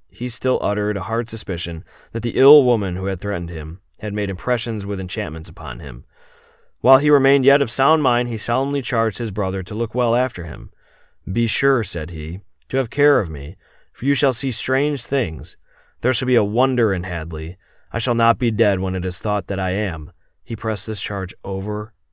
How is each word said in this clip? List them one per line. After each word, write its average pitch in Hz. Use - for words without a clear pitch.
he 123
still 127
uttered 104
a 87
hard 113
suspicion 85
that 113
the -
ill 143
woman 104
who 92
had 98
threatened 87
him 80
had 107
made 104
impressions 110
with 101
enchantments 87
upon 76
him. 65
While 131
he 147
remained 139
yet 135
of 117
sound 151
mind, 120
he 117
solemnly 135
charged 113
his 113
brother 98
to 104
look 113
well 120
after 123
him. 57
'Be 117
sure,' 131
said 82
he, 82
'to -
have 127
care 143
of 87
me, 73
for -
you 139
shall 135
see 131
strange 139
things. 80
There 127
shall 123
be 127
a 107
wonder 117
in 90
Hadley. 82
I -
shall 120
not 117
be 120
dead 104
when 92
it 92
is 90
thought 104
that 98
I 92
am.' 85
He 117
pressed 110
this 107
charge 95
over 104